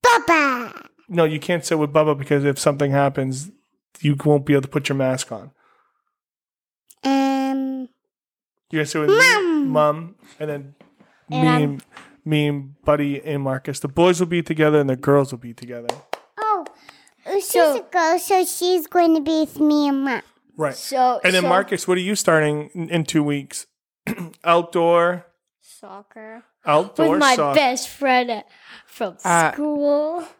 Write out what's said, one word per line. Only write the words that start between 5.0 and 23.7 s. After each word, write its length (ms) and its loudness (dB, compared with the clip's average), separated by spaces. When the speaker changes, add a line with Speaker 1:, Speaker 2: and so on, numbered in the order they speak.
Speaker 2:
on. 200 -14
Speaker 1:
Um. 880 -2
Speaker 2:
You're 100 -2
gonna 40 0
sit 160 -4
with 100 0
me, 60 6
Speaker 1:
Mom. 520 2
Speaker 2:
Mom, 460 0
and 100 -6
then 260 -10
Speaker 3:
And 140 -2
Speaker 2:
me 40 4
Speaker 3:
I'm 140 2
Speaker 2:
and, 220 -4
me 220 0
and 360 -6
Buddy 400 0
and 200 -4
Marcus. 360 -6
The 80 -8
boys 320 4
will 80 0
be 140 -2
together 380 2
and 100 0
the 60 0
girls 360 2
will 80 -10
be 140 -14
together. 340 -12
Speaker 1:
Oh, 260 -2
Usi's 220 -4
Speaker 3:
So 280 4
Speaker 1:
a 40 -6
girl, 280 2
so 260 2
she's 420 -2
going 280 4
to 60 0
be 200 0
with 180 -4
me 300 2
and 160 -2
Mom. 160 -4
Speaker 2:
Right. 180 -4
Speaker 3:
So, 480 0
Speaker 2:
And 120 -4
then 80 2
Speaker 3:
so 60 -2
Speaker 2:
Marcus, 380 -2
what 100 0
are 40 -4
you 140 -4
starting 580 0
in, 160 -10
in 140 -2
two 200 0
weeks? 440 -6